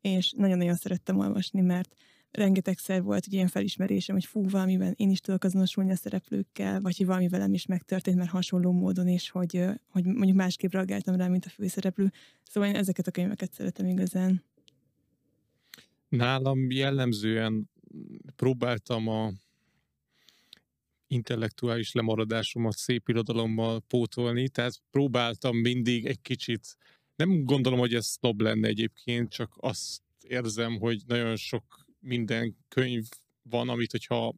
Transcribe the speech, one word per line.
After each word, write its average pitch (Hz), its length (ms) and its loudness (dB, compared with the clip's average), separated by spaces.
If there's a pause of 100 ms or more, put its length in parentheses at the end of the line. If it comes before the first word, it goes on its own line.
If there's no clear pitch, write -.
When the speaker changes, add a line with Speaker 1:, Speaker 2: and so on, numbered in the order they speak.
Speaker 1:
És 185 300 0
nagyon-nagyon 180 440 2
szerettem 185 440 -2
olvasni, 196 420 0
mert 180 340 2 (360)
rengetegszer 190 720 0
volt 196 240 0
egy 196 80 -12
ilyen 185 140 2
felismerésem, 190 680 -2
hogy 185 100 0
fú, 196 240 -2
valamiben 185 480 2
én 202 120 2
is 190 100 4
tudok 185 240 -2
azonosulni 190 480 2
a 185 40 0
szereplőkkel, 196 840 -4
vagy 185 160 -2
hogy 190 80 2
valami 185 220 2
velem 196 260 2
is 180 120 -2
megtörtént, 185 520 0
mert 175 120 0
hasonló 180 420 2
módon, 180 360 2
és 180 220 0
hogy, 180 280 -4
ö, 185 140 0 (180)
hogy 180 160 0
mondjuk 190 320 4
másképp 185 340 2
reagáltam 190 440 -2
rá, 180 120 2
mint 180 180 2
a 175 40 -16
főszereplő. 196 640 0 (320)
Szóval 202 260 0
én 202 60 0
ezeket 190 320 0
a 180 40 -2
könyveket 185 420 -2
szeretem 185 320 -4
igazán. 185 580 2 (1700)
Speaker 2:
Nálam 131 640 2
jellemzően 113 1000 0 (640)
próbáltam 120 720 0
a 110 240 0 (1800)
intellektuális 117 840 -2
lemaradásomat 110 840 0
szép - 320 -2
irodalommal 113 720 0
pótolni, 120 680 0
tehát 120 320 -4 (100)
próbáltam 123 640 2
mindig 120 480 2
egy 127 160 -4
kicsit, - 540 -6 (400)
nem 165 280 2
gondolom, 127 360 4
hogy 120 140 2
ez 117 120 0
sznob 110 360 0
lenne 110 260 2
egyébként, 113 640 -2
csak - 260 -8
azt - 440 -6 (260)
érzem, 117 500 -4
hogy 110 280 -2
nagyon 120 300 0
sok - 500 -8 (140)
minden 117 580 -2 (100)
könyv 123 380 0 (360)
van, 120 280 -2
amit 120 220 -2
hogyha 117 460 -4